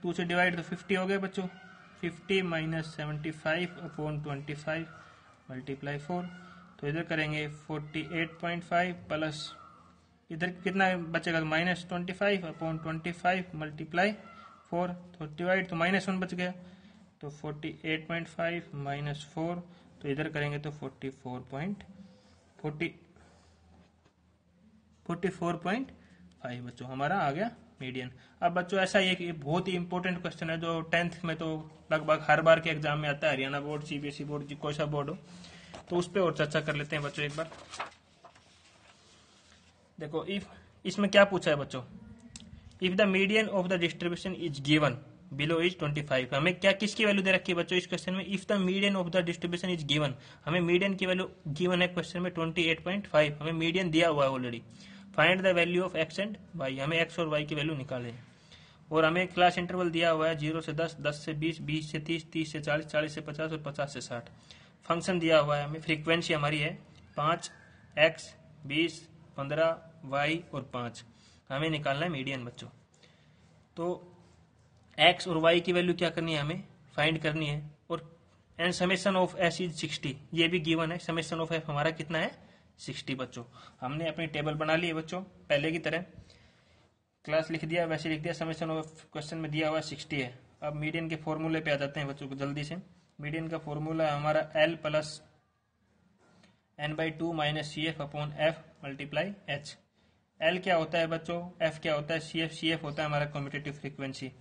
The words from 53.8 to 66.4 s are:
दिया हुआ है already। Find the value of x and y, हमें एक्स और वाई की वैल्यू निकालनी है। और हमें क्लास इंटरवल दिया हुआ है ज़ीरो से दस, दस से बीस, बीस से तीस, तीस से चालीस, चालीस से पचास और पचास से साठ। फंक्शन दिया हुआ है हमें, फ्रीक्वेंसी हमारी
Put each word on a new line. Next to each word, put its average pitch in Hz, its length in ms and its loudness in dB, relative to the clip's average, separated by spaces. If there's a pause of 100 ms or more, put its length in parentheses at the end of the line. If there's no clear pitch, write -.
दिया 165 180 6
हुआ 143 160 4
है 135 60 2
already। 123 640 -6 (220)
Find 170 240 6
the 185 140 4
value 175 300 4
of 175 140 -4
x 160 220 -2
and 202 180 -4 (200)
y, 135 220 -2
हमें 156 200 2
एक्स 165 200 0
और 165 80 2
वाई 151 180 0
की 151 100 -4
वैल्यू 151 200 0
निकालनी 127 340 -4
है। 117 140 -14 (680)
और 156 140 6
हमें 175 220 4
क्लास 180 300 6
इंटरवल 180 340 0
दिया 165 180 4
हुआ 160 180 4
है 165 100 2
ज़ीरो 156 240 -2
से 156 120 -6
दस, 160 280 0
दस 147 240 -2
से 156 100 -2
बीस, 156 260 -2
बीस 151 300 -2
से 151 100 -4
तीस, 160 300 -4
तीस 160 200 -2
से 156 100 -4
चालीस, 151 240 0
चालीस 151 300 0
से 156 60 -6
पचास 156 300 -6
और 156 120 -6
पचास 143 300 -6
से 123 80 -6
साठ। 120 280 -8 (560)
फंक्शन 170 340 0
दिया 160 200 8
हुआ 147 180 4
है 143 80 -2
हमें, 156 160 -6
फ्रीक्वेंसी 165 520 2
हमारी 151 260 2